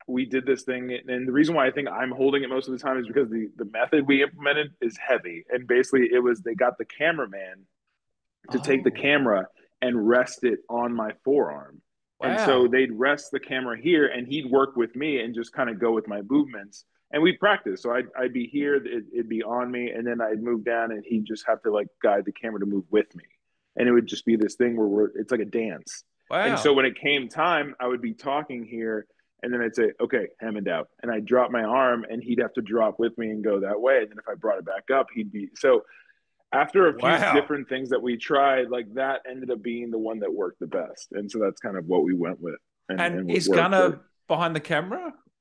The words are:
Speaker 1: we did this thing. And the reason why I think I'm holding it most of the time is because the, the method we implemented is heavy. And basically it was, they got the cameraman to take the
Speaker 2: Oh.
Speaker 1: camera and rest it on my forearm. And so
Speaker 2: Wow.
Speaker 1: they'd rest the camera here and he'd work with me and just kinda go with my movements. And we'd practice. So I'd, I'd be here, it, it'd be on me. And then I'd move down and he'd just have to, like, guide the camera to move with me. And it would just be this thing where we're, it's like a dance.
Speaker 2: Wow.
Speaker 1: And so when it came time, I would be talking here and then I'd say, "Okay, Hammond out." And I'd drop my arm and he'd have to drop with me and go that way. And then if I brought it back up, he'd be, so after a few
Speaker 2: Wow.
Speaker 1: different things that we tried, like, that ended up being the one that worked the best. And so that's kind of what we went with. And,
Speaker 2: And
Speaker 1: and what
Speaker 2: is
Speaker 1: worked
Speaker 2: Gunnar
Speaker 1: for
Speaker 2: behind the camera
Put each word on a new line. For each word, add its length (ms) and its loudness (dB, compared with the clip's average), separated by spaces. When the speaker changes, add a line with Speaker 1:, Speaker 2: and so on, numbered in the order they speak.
Speaker 1:
we 160 0
did 220 -2
this 180 2
thing. 420 -6
And 220 -4
the 40 -4
reason 220 0
why 120 4
I 40 2
think 180 -4
I'm 220 -4
holding 320 2
it 60 -6
most 200 -4
of 40 -6
the 100 -8
time 160 -2
is 80 -6
because 240 0
the, 260 -4
the 100 -6
method 420 0
we 140 6
implemented 580 -2
is 180 -4
heavy. 520 -2
And 180 -4
basically 440 4
it 100 6
was, 180 2
they 140 -6
got 240 0
the 80 -6
cameraman 800 -4
to 80 -2
take 260 0
the 100 4
Speaker 2:
Oh. 60 -10
Speaker 1:
camera 460 2
and 260 0
rest 380 2
it 140 2
on 240 -2
my 200 -4
forearm. 560 -2
And 200 0
so 220 4
Speaker 2:
Wow. 60 6
Speaker 1:
they'd 240 2
rest 380 -2
the 100 -4
camera 400 -6
here 280 4
and 180 -6
he'd 240 -6
work 260 4
with 200 0
me 240 -2
and 140 -6
just 200 -8
kinda 200 -2
go 180 0
with 160 0
my 140 -6
movements. 640 -2
And 120 0
we'd 160 4
practice. 420 0
So 120 -4
I'd, 160 -2
I'd 160 -2
be 120 -4
here, 280 -2
it, 300 -2
it'd 160 -4
be 120 -4
on 280 -4
me. 220 -6
And 140 -6
then 140 -4
I'd 220 -2
move 220 -2
down 260 -2
and 160 -8
he'd 180 -2
just 220 -8
have 160 0
to, 100 0
like, 140 0
guide 240 2
the 60 -8
camera 280 -8
to 60 -2
move 240 -2
with 240 2
me. 100 -18
And 120 2
it 40 6
would 140 6
just 200 -6
be 100 4
this 200 0
thing 200 2
where 120 2
we're, 280 2
it's 140 -6
like 100 0
a 60 -4
dance. 580 -6
Speaker 2:
Wow. 160 0
Speaker 1:
And 140 2
so 160 6
when 100 6
it 140 0
came 300 0
time, 520 0
I 60 -2
would 160 -2
be 120 -4
talking 500 -6
here 420 -6
and 100 -4
then 100 0
I'd 120 -2
say, 260 2
"Okay, 280 0
Hammond 280 -6
out." 200 -4
And 100 -6
I'd 140 -4
drop 240 4
my 140 0
arm 440 2
and 140 -6
he'd 180 0
have 140 -2
to 80 -2
drop 360 0
with 200 0
me 120 -4
and 140 -6
go 160 2
that 200 -2
way. 220 4
And 80 -6
then 80 -18
if 100 -14
I 60 -6
brought 240 -2
it 60 -10
back 280 -6
up, 220 2
he'd 160 -6
be, 240 -10
so 300 4
after 360 4
a 60 2
few 140 2
Speaker 2:
Wow. 260 4
Speaker 1:
different 340 0
things 220 -6
that 120 2
we 140 -2
tried, 540 2
like, 240 -6
that 340 -2
ended 220 -10
up 100 -4
being 300 -6
the 80 -4
one 220 -4
that 120 -4
worked 280 -6
the 60 -8
best. 460 -8
And 180 -8
so 100 -6
that's 200 -2
kind 160 -6
of 100 -6
what 180 4
we 100 0
went 260 -4
with. 140 -8
And, 120 -4
Speaker 2:
And 180 0
Speaker 1:
and 100 -6
what 80 0
Speaker 2:
is 120 0
Speaker 1:
worked 100 6
Speaker 2:
Gunnar 320 4
Speaker 1:
for 100 -8
Speaker 2:
behind 280 0
the 40 -4
camera 520 -4